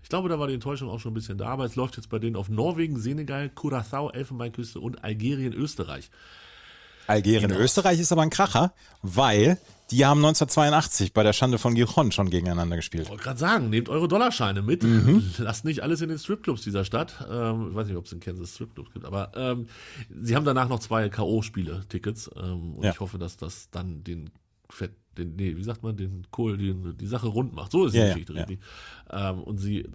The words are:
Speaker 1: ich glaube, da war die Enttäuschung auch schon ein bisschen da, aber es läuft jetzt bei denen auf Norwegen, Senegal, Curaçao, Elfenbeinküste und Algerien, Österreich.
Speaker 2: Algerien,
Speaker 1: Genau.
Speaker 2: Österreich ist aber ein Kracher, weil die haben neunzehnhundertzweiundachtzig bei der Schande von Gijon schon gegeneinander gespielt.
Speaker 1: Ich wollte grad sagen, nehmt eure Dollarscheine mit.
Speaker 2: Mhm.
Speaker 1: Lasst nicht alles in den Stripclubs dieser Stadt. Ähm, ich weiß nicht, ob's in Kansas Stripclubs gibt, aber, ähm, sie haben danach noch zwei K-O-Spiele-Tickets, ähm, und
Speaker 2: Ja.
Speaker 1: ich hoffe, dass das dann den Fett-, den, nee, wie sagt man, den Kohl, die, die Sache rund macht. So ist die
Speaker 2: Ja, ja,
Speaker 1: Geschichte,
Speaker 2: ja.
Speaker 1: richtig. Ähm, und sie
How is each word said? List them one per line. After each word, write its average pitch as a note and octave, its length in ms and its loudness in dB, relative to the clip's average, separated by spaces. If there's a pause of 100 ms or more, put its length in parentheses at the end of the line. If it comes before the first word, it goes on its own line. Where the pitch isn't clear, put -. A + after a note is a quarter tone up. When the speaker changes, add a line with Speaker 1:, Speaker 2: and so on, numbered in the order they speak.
Speaker 1:
ich - 60 -20
glaube, F3+ 220 -2
da D#3+ 80 -2
war C#3+ 80 -2
die C3+ 80 -4
Enttäuschung C3 340 -6
auch A2 120 -8
schon A2+ 120 -8
ein A2 40 -6
bisschen G#2+ 200 -6
da, G#2+ 120 -6
aber C3 180 -4
es A2 100 -6
läuft B2+ 220 -4
jetzt - 100 -16
bei A2+ 100 -4
denen A2+ 180 -2
auf G2 120 -6
Norwegen, D3+ 500 -2
Senegal, C#3 560 -6
Curaçao, C3+ 600 -4
Elfenbeinküste A#2+ 640 -8
und B2+ 240 -8
Algerien, B2 480 -2
Österreich. D#2 580 -6 (960)
Speaker 2:
Algerien, G#2 440 6
Speaker 1:
Genau. F#2+ 120 2
Speaker 2:
Österreich F3 380 4
ist C#3+ 120 2
aber D#3+ 100 6
ein D#3 80 2
Kracher, F#3 420 4 (300)
weil A2 560 6 (320)
die C3 160 6
haben C#3+ 160 8
neunzehnhundertzweiundachtzig D3+ 920 4
bei A2 100 4
der G#2+ 120 6
Schande B2+ 240 4
von A#2+ 160 2
Gijon A#2 360 4
schon G2 200 2
gegeneinander F2 460 0
gespielt. D#2+ 280 -6
Speaker 1:
Ich D2 60 -10
wollte - 120 -12
grad B2+ 160 -6
sagen, E3 300 2
nehmt A2+ 220 0
eure D#3+ 180 0
Dollarscheine C#3 540 2
mit. A#2+ 200 2
Speaker 2:
Mhm. A#2 560 6
Speaker 1:
Lasst A2+ 280 -4
nicht D#3 160 -2
alles D#3+ 180 -2
in E3 80 -4
den D#3 100 -6
Stripclubs D#3+ 440 -4
dieser G2 240 -2
Stadt. - 440 -6
Ähm, A2+ 400 -2
ich F#2 60 -8
weiß G#2+ 120 -4
nicht, F#2+ 80 -4
ob's F2 160 -10
in F2 80 -12
Kansas F2+ 340 -10
Stripclubs - 380 -14
gibt, E2 120 -14
aber, G2 320 -6
ähm, B2 300 -4 (560)
sie A#2 140 2
haben D#3 100 2
danach C3 240 2
noch A#2+ 100 -2
zwei A2 300 0
K-O-Spiele-Tickets, G2 1300 -4
ähm, F2 400 -8
und - 80 -6
Speaker 2:
Ja. G2 80 2
Speaker 1:
ich - 80 -8
hoffe, F#2+ 180 -8
dass E2+ 180 -10
das - 340 -14
dann F2+ 340 -10
den E2 260 -12 (400)
Fett-, F#2+ 260 -10 (220)
den, F2 180 -8
nee, F#2 200 -4
wie F2+ 60 -8
sagt A2+ 220 -8
man, A2 120 -4
den F#2+ 360 -8
Kohl, A2 240 -2
die, G2 180 -2 (220)
die G2 100 -10
Sache A2+ 220 -4
rund A2+ 240 -2
macht. D#2+ 180 -12
So F3+ 140 4
ist A#2+ 80 2
die A2+ 60 4
Speaker 2:
Ja, A2 80 8
ja, F#2+ 80 4
Speaker 1:
Geschichte, D#2 180 -8
Speaker 2:
ja. D#2 80 -8
Speaker 1:
richtig. F#2 180 -8 (520)
Ähm, F#2+ 320 -6
und G#2 160 -8
sie G2+ 360 -4